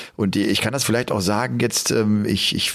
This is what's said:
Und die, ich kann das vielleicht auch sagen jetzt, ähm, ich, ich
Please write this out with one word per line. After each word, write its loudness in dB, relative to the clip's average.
Und 0
die, 2
ich 0
kann 0
das -2
vielleicht 0
auch 0
sagen 0
jetzt, 0
ähm, 2
ich, 0
ich -2